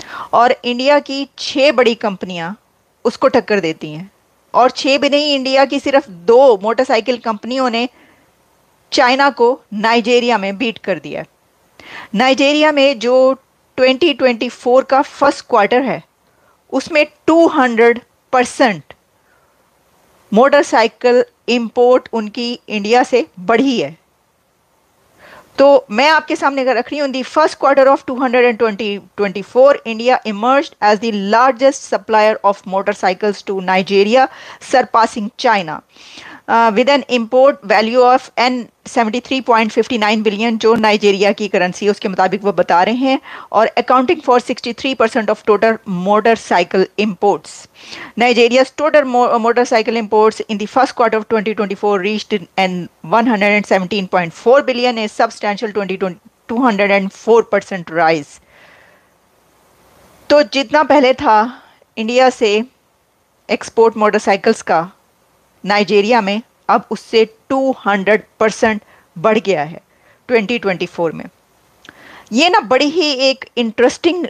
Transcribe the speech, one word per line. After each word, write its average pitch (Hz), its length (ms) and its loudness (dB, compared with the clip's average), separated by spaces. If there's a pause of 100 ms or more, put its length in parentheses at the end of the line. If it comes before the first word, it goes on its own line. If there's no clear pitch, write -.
(320)
और 240 220 2 (100)
India 254 340 0
की 277 300 -6 (100)
छह 285 340 0
बड़ी 240 220 2
कंपनियां 185 580 -8 (520)
उसको 262 240 -2
टक्कर 214 320 0
देती 160 320 -8
हैं। 180 180 -16 (440)
और 247 160 4
छह 277 280 -2
भी 277 100 0
नहीं, 294 260 0
इंडिया 269 300 0
की 277 160 -2
सिर्फ 269 300 0
दो 220 520 4
मोटरसाइकिल 233 540 -2
कंपनियों 240 540 -6
ने 233 180 -4 (1040)
चाइना 269 380 2
को 247 300 0 (140)
नाइजीरिया 233 640 2
में 196 200 -6
बीट 226 200 -6
कर 180 200 -6
दिया 147 220 -12
है। 156 60 -14 (880)
नाइजीरिया 277 580 2
में 277 260 2
जो 262 340 2 (440)
ट्वेंटी 262 380 2
ट्वेंटी 247 340 -2
फ़ोर 247 360 0
का 262 180 0
फर्स्ट - 480 -4
क्वार्टर 240 320 2
है, 196 200 -6 (720)
उसमें 294 340 0 (200)
टू 330 200 4
हंड्रेड 240 540 2 (320)
परसेंट 247 500 -2 (1500)
मोटरसाइकिल 247 880 2 (240)
इंपोर्ट 247 640 0
उनकी 240 560 -8
इंडिया 214 340 0
से 262 240 -2 (140)
बढ़ी 233 400 0
है। 147 160 -8 (1600)
तो 269 80 6 (240)
मैं 233 200 2
आपके 311 260 0
सामने 277 260 -2
अगर 254 140 0
रख 240 140 -4
रही 294 80 -6
हूँ, 285 100 -2
in 247 60 -8
the 262 120 -6
first - 320 0
quarter 277 280 2
of 269 200 2
two 262 120 -6
hundred 247 280 2
and 233 120 0
twenty 214 320 -2 (260)
twenty-four, 208 680 2
India 233 400 -2
emerged 240 580 -2
as 208 180 2
the 226 120 -4
largest 233 800 0
supplier 214 500 0
of 202 240 -2
motorcycles 196 760 -4
to 196 200 -6
Nigeria, 202 680 2 (340)
surpassing 226 760 -2
China, 190 460 -2 (640)
uh, 226 260 2
with 247 140 2
an 277 200 2
import 254 560 0
value 220 380 0
of 247 360 2
N 247 300 -2 (180)
seventy 233 340 -2
three 262 220 -6
point 226 300 0
five - 180 -2 (100)
nine 214 220 0
billion, 220 360 -2
जो 220 180 2
नाइजीरिया 208 560 2
की 208 160 -6
करेंसी 180 380 -2
है, 202 40 2
उसके 208 180 -4
मुताबिक 185 360 -2
वो 196 80 0
बता 170 300 2
रहे 208 120 0
हैं, 262 260 0 (320)
और 214 260 2
accounting 254 460 0
for 247 160 2
sixty 240 340 -8
three 269 220 -6
percent 220 380 0
of - 100 -10
total 220 340 2 (300)
motorcycle 208 800 0 (120)
imports. 196 720 -4 (480)
Nigeria's 240 560 2
total 302 320 2
mo-, 240 340 0
motorcycle 226 580 0
imports 214 520 0
in 214 100 -6
the 208 80 -6
first 262 300 0
quarter 226 220 0
of 214 100 -6
twenty 220 260 -2
twenty-four 208 460 -2
reached 208 340 -4 (240)
an 185 180 -2 (260)
one 220 240 0
hundred 208 340 2
and 202 60 -6
seventeen 190 420 -2
point 175 260 -2
four 269 280 2
billion, 247 360 -2
a 214 100 -4
substantial 214 640 -4
twenty 190 240 -6
two 190 600 -8
hundred 208 320 2
and 196 240 0
four 226 300 2
percent 196 480 -6
rise। 165 460 -2 (1900)
तो 294 120 6 (100)
जितना 277 320 0
पहले 269 300 4
था 254 220 2 (600)
India 247 360 2
से 208 220 0 (920)
export 226 480 0
motorcycles 214 640 0
का 170 180 0 (840)
नाइजीरिया 208 560 0
में, 202 200 -4 (280)
अब 214 220 0
उससे 226 340 -2 (240)
टू 269 300 -2
हंड्रेड 202 440 0 (180)
परसेंट 220 420 -2 (340)
बढ़ 214 220 0
गया 170 260 -2
है 165 160 -12 (480)
ट्वेंटी 233 300 -2
ट्वेंटी 185 280 -4
फ़ोर 165 260 -4
में। - 120 -14 (1080)
ये 285 180 2
ना 427 120 2
बड़ी 262 280 0
ही 311 220 -2 (160)
एक 262 160 -4 (120)
interesting 247 720 -2